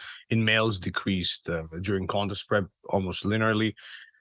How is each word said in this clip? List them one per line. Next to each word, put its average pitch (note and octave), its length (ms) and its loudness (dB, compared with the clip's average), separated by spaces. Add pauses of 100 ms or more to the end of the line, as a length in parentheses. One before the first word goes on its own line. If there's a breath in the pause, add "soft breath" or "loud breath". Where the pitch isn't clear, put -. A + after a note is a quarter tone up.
(320 loud breath)
in A2+ 120 4
males A2 360 4
decreased, F#2 720 -2
uh, E2+ 140 -2 (180)
during F#2+ 260 0
contest G2+ 400 -2
prep G#2 180 2 (240)
almost F#2+ 360 0
linearly, A2 500 2 (460 loud breath)